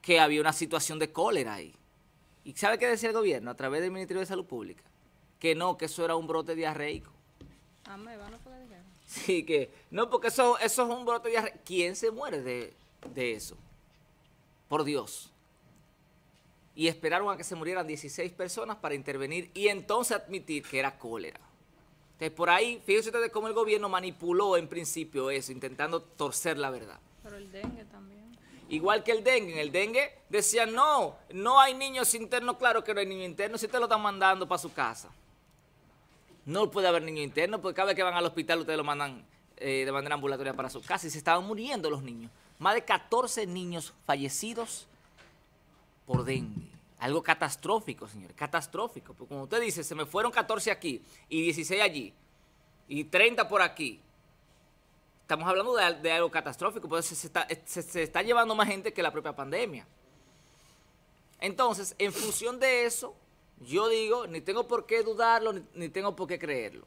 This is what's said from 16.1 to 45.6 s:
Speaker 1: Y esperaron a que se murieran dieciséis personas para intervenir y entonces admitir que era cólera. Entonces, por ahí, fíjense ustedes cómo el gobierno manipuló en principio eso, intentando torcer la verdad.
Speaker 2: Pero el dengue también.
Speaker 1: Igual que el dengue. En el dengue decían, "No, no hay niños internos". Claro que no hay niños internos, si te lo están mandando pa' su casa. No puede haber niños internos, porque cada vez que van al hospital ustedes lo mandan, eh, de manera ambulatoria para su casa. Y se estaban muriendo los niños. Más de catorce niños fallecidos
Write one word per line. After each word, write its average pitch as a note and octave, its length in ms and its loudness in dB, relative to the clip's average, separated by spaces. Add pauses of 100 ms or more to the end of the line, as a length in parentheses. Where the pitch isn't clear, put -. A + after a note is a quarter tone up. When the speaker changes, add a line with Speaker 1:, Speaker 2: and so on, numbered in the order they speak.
Speaker 1:
Y D#3 140 2
esperaron E3 420 0
a F#3+ 60 0
que E3+ 80 -12
se - 100 -8
murieran E3+ 320 -4
dieciséis D#3 460 -8
personas G#3 460 -6
para D3 160 -4
intervenir C#3 580 -6
y G3+ 160 2
entonces G#3+ 480 0
admitir D#3+ 460 -6
que - 160 -4
era C3+ 180 -2
cólera. A2+ 440 -10 (720)
Entonces, D#3+ 180 -6
por E3+ 180 0
ahí, G#3+ 380 4
fíjense A3 240 4
ustedes A#3 200 0
cómo A3 180 -4
el G#3+ 60 -4
gobierno G#3 360 2
manipuló F3+ 680 2
en E3 100 2
principio D3+ 640 -4
eso, C3+ 220 -4
intentando C#3 480 -4
torcer D3+ 560 -4
la C#3 140 -2
verdad. A2 300 -12 (220)
Speaker 2:
Pero G3+ 140 -16
el G3 160 -18
dengue G#3+ 320 -12
también. G3+ 340 -20 (500)
Speaker 1:
Igual G3 340 2
que A3 80 0
el A3 140 2
dengue. A3 300 4
En D#3 40 -4
el D3+ 140 -2
dengue A3 400 2 (160)
decían, A3 440 2
"No, B3 440 4 (160)
no A3 260 6
hay C4+ 160 10
niños C4 400 0
internos". A#3+ 420 -2
Claro A3+ 280 4
que G#3+ 100 -2
no G3+ 60 0
hay G3 60 0
niños F#3+ 200 -6
internos, G3+ 340 -4
si A3+ 60 -4
te G#3+ 120 -2
lo A#3+ 80 2
están G#3+ 140 4
mandando F#3+ 460 4
pa' F3+ 120 0
su E3+ 140 -8
casa. A#2 380 -4 (1400)
No F#3+ 240 2
puede G3 160 2
haber E3+ 160 4
niños D#3 220 -6
internos, F3 360 0
porque F3+ 140 -4
cada F#3+ 120 2
vez G3 100 2
que F#3+ 80 2
van F3+ 100 0
al F3 100 2
hospital E3 360 0
ustedes D#3 160 -2
lo D3+ 80 -2
mandan, C#3+ 420 -4 (300)
eh, C3+ 280 -2
de C3+ 60 -2
manera C#3 240 -2
ambulatoria C3+ 400 -4
para C3 160 -6
su A#2+ 120 -12
casa. F3 260 -4
Y - 20 -6
se D3 80 -8
estaban E3+ 260 4
muriendo G#3+ 460 -4
los C#3 140 -4
niños. A#2 260 -12 (300)
Más F#3+ 140 4
de A#3 100 0
catorce A3+ 600 0
niños F3 480 -8 (140)
fallecidos G#3 800 -4 (1200)